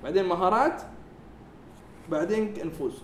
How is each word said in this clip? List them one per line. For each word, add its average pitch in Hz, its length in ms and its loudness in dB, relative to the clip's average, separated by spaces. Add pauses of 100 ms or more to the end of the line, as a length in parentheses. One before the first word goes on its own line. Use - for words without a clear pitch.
بعدين 185 200 4
مهارات، 185 580 4 (1300)
بعدين 202 440 0 (100)
نفوز. 135 280 -4 (120)